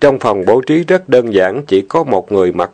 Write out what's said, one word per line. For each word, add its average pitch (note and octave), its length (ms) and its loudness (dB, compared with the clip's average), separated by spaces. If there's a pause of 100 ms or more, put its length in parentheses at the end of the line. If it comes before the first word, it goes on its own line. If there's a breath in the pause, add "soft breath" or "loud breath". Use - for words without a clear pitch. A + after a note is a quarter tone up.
Trong C3+ 180 2
phòng G2+ 260 -2
bố A#2 160 2
trí D#3 220 0
rất F3+ 260 -2
đơn A#2+ 240 2
giản, F#2+ 340 0
chỉ F#2+ 140 0
có D#3+ 220 -4
một G#2 280 -4
người F#2 200 0
mặc F2 220 -4